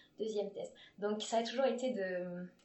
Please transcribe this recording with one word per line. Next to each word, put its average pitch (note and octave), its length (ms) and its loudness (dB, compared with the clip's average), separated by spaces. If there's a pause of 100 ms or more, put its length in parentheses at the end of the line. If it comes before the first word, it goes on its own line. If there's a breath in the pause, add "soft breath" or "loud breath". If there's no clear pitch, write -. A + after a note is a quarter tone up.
(180 loud breath)
deuxième G3+ 320 -2
test. - 240 -8 (240 loud breath)
Donc G#3+ 240 0
ça - 140 2
a A#3 80 6
toujours B3+ 220 2
été B3 240 2
de, F3+ 540 -2 (200)